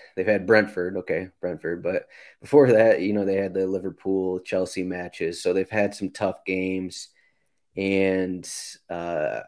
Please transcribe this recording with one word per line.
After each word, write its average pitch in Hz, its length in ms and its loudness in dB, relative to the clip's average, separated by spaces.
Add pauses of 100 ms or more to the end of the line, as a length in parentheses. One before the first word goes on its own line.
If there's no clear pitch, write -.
(140)
they've 92 100 -4
had 98 220 0
Brentford. 98 520 2
Okay, 90 320 -4 (100)
Brentford. 85 420 -6
But 90 240 -2 (340)
before 143 300 6
that, 110 300 6
you 101 140 0
know, 101 100 0
they 95 100 0
had 98 180 0
the 95 140 0
Liverpool, 92 720 -2
Chelsea 92 460 -4
matches. 90 580 -6
So 90 100 0
they've 92 160 0
had 104 240 0
some 95 180 -6
tough - 340 -4
games. 92 640 -4 (680)
And, 95 720 0 (420)
uh, 85 580 -4